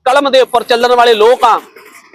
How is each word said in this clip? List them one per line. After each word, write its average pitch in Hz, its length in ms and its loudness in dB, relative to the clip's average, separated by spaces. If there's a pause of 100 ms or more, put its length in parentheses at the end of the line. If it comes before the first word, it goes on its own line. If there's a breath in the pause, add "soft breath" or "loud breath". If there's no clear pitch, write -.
ਕਲਮ 277 260 -2
ਦੇ 262 100 2
ਉੱਪਰ 233 220 -2
ਚੱਲਣ 240 320 -2
ਵਾਲੇ 240 200 2
ਲੋਕ 233 300 0
ਹਾਂ 208 160 0 (540)